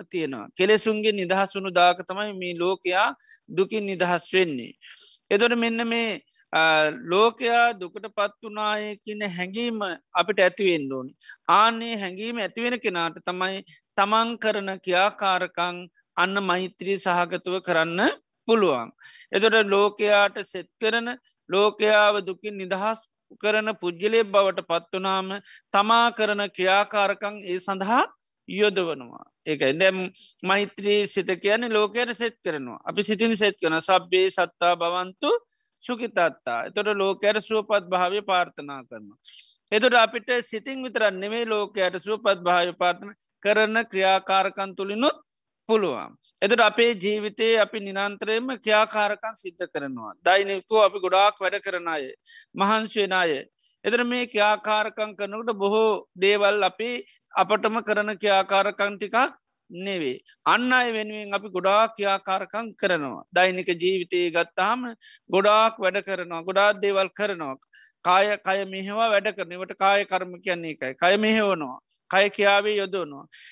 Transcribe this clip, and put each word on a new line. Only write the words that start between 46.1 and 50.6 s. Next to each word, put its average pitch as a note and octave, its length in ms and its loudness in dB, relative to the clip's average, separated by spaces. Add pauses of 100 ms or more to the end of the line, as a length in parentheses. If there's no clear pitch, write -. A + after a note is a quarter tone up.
එතකොට G#3+ 180 4
අපේ A3+ 340 4
ජීවිතයේ G#3 640 0
අපි G#3 200 -2
නිරන්තරයෙන්ම G3+ 760 -4
ක්‍රියාකාරකම් G#3+ 800 0
සිද්ධ F3 300 -10
කරනවා. C3 540 -8
දෛනිකව G3 580 2